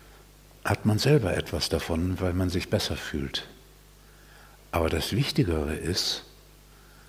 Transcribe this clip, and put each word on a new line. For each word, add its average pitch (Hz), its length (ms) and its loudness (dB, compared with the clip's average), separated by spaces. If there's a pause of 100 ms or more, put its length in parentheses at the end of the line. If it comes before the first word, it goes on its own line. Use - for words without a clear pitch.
(640)
hat - 200 0
man 107 140 4
selber 123 360 4
etwas 80 340 -2
davon, 85 500 0
weil 90 140 0
man 92 160 0
sich 85 200 -2
besser 90 280 -2
fühlt. - 500 -6 (1200)
Aber 82 180 2
das 82 240 -2
Wichtigere 85 640 2
ist, - 500 -2 (840)